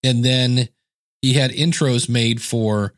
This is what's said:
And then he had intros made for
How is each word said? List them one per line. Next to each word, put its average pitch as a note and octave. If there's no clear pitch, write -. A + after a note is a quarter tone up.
And A#2+
then B2+
he C3
had C3
intros C#3
made A#2
for G#2+